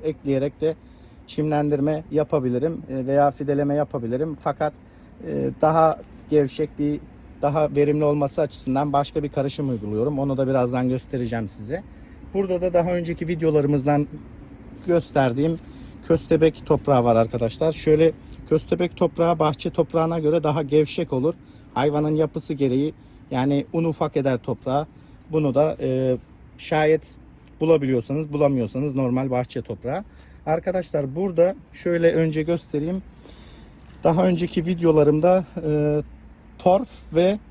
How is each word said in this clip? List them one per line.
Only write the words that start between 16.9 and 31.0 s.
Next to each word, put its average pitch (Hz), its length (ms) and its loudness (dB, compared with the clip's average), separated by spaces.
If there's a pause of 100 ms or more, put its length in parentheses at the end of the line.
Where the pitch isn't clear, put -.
var 120 120 4
arkadaşlar. 113 560 0
Şöyle, 156 400 4 (360)
köstebek 170 480 -2
toprağı 170 420 0
bahçe 156 320 -2
toprağına 165 480 0
göre 156 240 2
daha 151 200 0
gevşek 151 500 0
olur. 139 220 0 (400)
Hayvanın 151 400 0
yapısı 156 400 -2
gereği, 139 400 0 (360)
yani, 139 420 0
un 165 120 -2
ufak 160 320 -2
eder 131 220 0
toprağı. 135 480 -4 (460)
Bunu 151 220 0
da, 151 260 2
e, 131 360 0 (420)
şayet 156 440 0 (580)
bulabiliyorsanız, 147 720 0
bulamıyorsanız 139 600 0
normal 131 360 -2
bahçe 123 320 -4
toprağı. 127 420 -8 (420)
Arkadaşlar, 165 720 -4